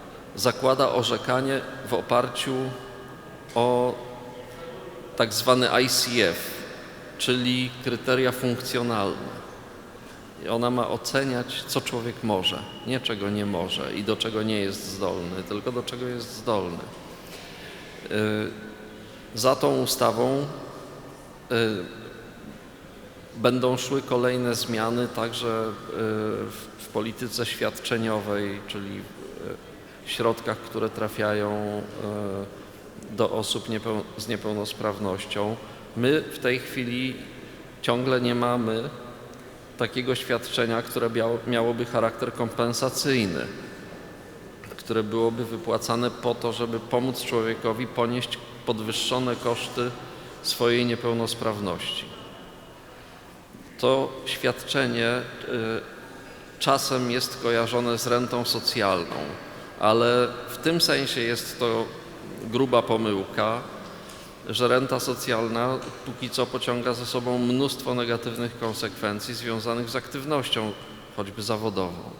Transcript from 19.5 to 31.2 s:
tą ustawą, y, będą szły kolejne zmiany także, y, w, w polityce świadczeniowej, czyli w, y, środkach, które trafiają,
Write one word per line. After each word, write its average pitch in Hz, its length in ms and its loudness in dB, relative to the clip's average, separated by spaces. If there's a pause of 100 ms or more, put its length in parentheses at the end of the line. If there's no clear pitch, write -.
tą 139 260 2
ustawą, 123 640 2 (1040)
y, - 20 4 (1800)
będą 123 400 6
szły 131 260 0
kolejne 123 520 4
zmiany 117 540 2
także, 113 600 0
y, 107 40 -4 (200)
w, 107 760 -2 (120)
w - 100 -14
polityce 113 580 -2
świadczeniowej, 107 1200 0
czyli 101 220 -6
w, 98 120 -8 (1040)
y, - 40 -4
środkach, 113 480 2
które 110 300 -2
trafiają, 104 960 0 (1300)